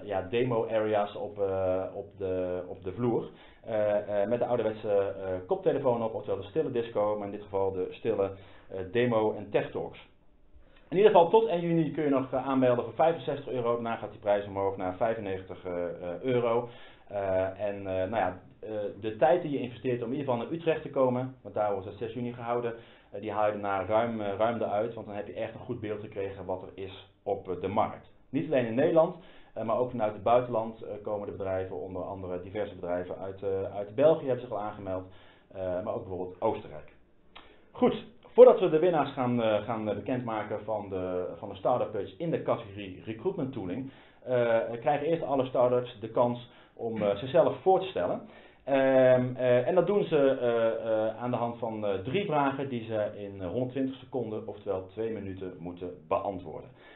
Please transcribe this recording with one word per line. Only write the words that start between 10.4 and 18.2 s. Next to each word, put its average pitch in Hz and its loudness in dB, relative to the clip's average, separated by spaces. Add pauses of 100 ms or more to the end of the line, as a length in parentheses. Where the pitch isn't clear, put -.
In 165 0
ieder 214 10
geval 170 8
tot 226 6
één 175 0
juni 165 2
kun 156 -4
je 147 2
nog, 131 2
eh, 131 -2
aanmelden 127 4
voor 113 -8
vijfenzestig 156 0
euro. 120 0
Daarna 117 -2
gaat 110 -8
die - -18
prijs 101 2
omhoog 98 -2
naar 92 -4
vijfennegentig, 98 -4
eh, 87 -4
eh, 87 -6
euro. 120 2 (380)
Eh, 95 0
en, 101 -4
eh, 95 -2
nou 113 -4
ja, 90 0 (200)